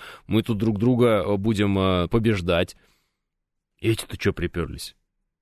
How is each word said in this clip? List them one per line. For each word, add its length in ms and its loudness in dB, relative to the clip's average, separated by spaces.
Мы 160 0
тут 160 -2
друг 200 0
друга, 440 4
э, 140 0
будем, 420 0
э, 300 2
побеждать. 680 0
Эти-то 380 -4
че 160 -2
приперлись? 640 -8